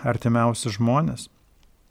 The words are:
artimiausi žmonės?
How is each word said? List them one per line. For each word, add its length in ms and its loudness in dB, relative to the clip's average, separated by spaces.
artimiausi 720 0
žmonės? 540 0